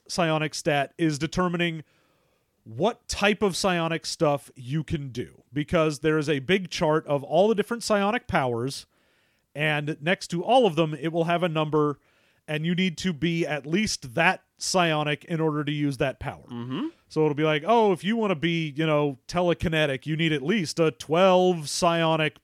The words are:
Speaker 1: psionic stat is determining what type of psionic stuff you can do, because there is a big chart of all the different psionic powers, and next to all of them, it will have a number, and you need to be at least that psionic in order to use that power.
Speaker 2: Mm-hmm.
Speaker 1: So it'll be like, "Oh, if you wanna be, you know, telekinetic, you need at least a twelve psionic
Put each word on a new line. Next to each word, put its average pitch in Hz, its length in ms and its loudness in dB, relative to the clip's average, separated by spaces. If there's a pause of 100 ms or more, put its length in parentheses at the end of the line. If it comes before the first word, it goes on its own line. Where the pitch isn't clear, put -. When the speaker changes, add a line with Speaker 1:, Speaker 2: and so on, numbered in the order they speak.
Speaker 1:
psionic 156 460 0
stat 143 440 -2
is 156 200 2
determining 170 640 -2 (840)
what 147 440 -4
type 208 340 0
of 190 140 0
psionic 165 480 -2
stuff 147 520 -2
you 139 280 -4
can 143 260 -6
do, - 320 -10 (100)
because 156 480 0
there 156 180 2
is 143 100 -2
a 143 120 0
big 180 280 0
chart 156 380 0
of 143 160 0
all 160 260 4
the 226 60 4
different 208 280 -4
psionic 208 440 0
powers, 131 600 -2 (680)
and 151 460 -2
next 170 280 -2
to 175 160 -4
all 240 220 4
of 170 100 0
them, 160 240 2
it 156 120 -4
will 165 120 0
have 170 200 0
a 180 40 2
number, 151 500 0 (500)
and 151 180 -4
you 175 80 0
need 180 240 -2
to 185 140 -2
be 165 340 -2
at 147 200 -6
least 160 500 -4
that 170 260 2 (160)
psionic 151 680 0
in 165 140 -2
order 151 220 0
to 143 80 -4
use 143 280 0
that 135 200 -2
power. 113 320 -10
Speaker 2:
Mm-hmm. 127 360 -6 (220)
Speaker 1:
So - 160 -2
it'll 151 100 2
be 147 100 -2
like, 151 200 0
"Oh, 214 280 4
if 165 100 -4
you 214 140 0
wanna 214 180 0
be, 160 420 -2
you 160 100 0
know, 147 320 2 (100)
telekinetic, 160 760 0
you 151 120 -4
need 160 160 2
at 143 100 0
least 165 380 0
a 160 100 4
twelve 180 760 2
psionic 160 760 0